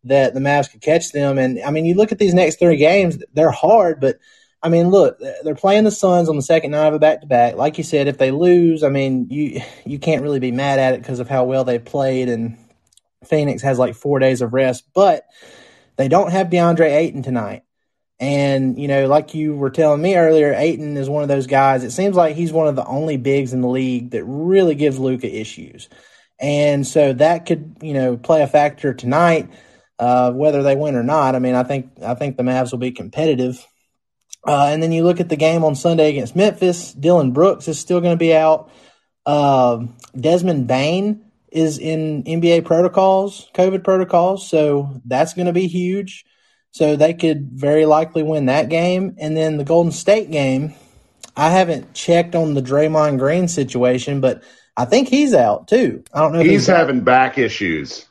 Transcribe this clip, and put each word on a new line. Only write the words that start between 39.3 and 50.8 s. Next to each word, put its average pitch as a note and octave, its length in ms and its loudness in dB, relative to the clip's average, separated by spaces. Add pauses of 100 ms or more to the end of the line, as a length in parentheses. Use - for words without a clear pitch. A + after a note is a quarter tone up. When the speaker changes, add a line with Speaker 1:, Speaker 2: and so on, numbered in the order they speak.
Speaker 1:
Desmond D#3 540 0
Bane F3 560 -2 (300)
is D#3 260 -2
in D#3 480 -6
N E3 140 -4
B E3+ 100 2
A E3+ 100 4
protocols, F#3+ 920 0
covid F#3 320 0
protocols, F#3 600 0
so C#3+ 600 -2
that's C3+ 300 -2
gonna F3+ 180 -2
be F3+ 140 0
huge. F3+ 580 -6 (460)
So D3+ 240 0
they D#3 200 2
could D3+ 360 -2
very C#3+ 360 2
likely D#3+ 340 0
win D3+ 240 -2
that C3+ 240 0
game. F3+ 480 -2
And D#3 180 -6
then D#3+ 220 -2
the D3 60 -4
Golden E3 280 2
State G3+ 380 0
game, C#3 460 -2 (600)